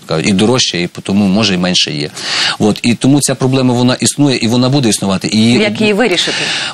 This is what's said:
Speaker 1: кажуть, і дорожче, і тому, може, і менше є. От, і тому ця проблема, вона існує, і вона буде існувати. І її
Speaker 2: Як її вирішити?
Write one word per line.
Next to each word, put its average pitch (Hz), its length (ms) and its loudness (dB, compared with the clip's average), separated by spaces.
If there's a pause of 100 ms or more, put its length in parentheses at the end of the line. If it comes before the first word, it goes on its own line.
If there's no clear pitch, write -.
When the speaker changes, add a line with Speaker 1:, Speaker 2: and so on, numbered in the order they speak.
Speaker 1:
кажуть, 82 220 -2
і 104 60 2
дорожче, 107 480 0
і 87 60 -2 (160)
тому, 101 240 0
може, 98 260 0
і - 40 0
менше 90 340 -2
є. 73 180 -4 (500)
От, 104 240 0
і 120 120 2
тому 135 260 2
ця 131 140 -2
проблема, 127 380 0
вона 123 200 2
існує, 127 440 0
і 113 100 0
вона 123 220 2
буде 135 200 2
існувати. 98 380 -2
І 107 100 -2
її 117 220 4
Speaker 2:
Як 214 220 0
її 208 120 2
вирішити? 185 440 0 (360)